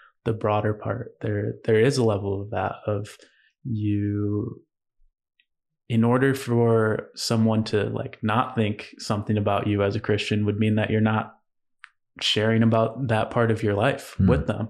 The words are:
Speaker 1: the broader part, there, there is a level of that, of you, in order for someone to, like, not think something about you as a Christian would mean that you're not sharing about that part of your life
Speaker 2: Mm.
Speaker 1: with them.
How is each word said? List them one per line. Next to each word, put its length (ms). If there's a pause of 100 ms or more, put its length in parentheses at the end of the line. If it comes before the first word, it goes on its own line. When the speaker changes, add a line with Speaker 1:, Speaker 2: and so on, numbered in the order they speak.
(240)
Speaker 1:
the 80
broader 420
part, 480
there, 340 (100)
there 140
is 180
a 60
level 360
of 120
that, 240 (100)
of 320 (460)
you, 960 (1300)
in 140
order 320
for 800
someone 480
to, 220
like, 360
not 340
think 440
something 360
about 300
you 160
as 140
a 40
Christian 460
would 140
mean 160
that 160
you're 100
not 320 (880)
sharing 400
about 460
that 240
part 180
of 140
your 100
life 460
Speaker 2:
Mm. 100
Speaker 1:
with 180
them. 220